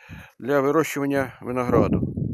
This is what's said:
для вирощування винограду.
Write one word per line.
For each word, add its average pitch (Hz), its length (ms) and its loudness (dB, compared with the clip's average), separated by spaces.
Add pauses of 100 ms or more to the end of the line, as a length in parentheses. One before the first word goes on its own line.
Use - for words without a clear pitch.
(380)
для 139 220 2
вирощування 139 840 0
винограду. 120 720 0 (200)